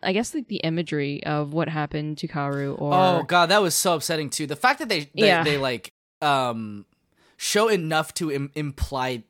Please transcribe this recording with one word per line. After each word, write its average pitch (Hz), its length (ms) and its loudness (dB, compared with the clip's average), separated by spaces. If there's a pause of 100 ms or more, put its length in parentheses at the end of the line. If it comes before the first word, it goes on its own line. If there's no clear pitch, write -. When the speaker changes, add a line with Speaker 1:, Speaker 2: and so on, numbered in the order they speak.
Speaker 1:
I 190 120 0
guess, 220 200 -2
like, 294 140 -6
the 208 100 -6
imagery 156 680 -2
of 147 280 -2
what 160 160 0
happened 151 500 -4
to 165 80 -6
Kaoru 139 520 -4
or 147 140 0
Speaker 2:
Oh, 180 300 4
God, 175 240 4
that 202 140 6
was 175 140 0
so 175 200 2
upsetting, 156 340 -4
too. 151 180 -4
The 147 80 -6
fact 269 240 2
that 311 100 -8
they, 175 120 0 (140)
they, 214 120 6
Speaker 1:
Yeah. 170 160 6
Speaker 2:
they, 147 140 2
like, 131 320 -4 (320)
um, 117 640 0 (500)
show 214 320 2
enough 160 460 0
to 160 180 -4
im-, 139 240 -4
imply, 131 760 -4